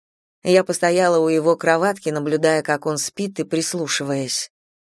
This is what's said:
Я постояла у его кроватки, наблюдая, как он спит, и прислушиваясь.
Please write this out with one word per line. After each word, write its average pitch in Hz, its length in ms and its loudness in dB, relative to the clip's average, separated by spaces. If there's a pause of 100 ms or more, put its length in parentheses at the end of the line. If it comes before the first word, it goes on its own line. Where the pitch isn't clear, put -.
(440)
Я 185 200 4
постояла 175 540 2
у 160 120 2
его 160 280 2
кроватки, 165 520 0
наблюдая, 151 520 0
как 147 240 -2
он 156 120 -2
спит, 196 420 -6
и 160 40 -2
прислушиваясь. 143 1080 -4 (480)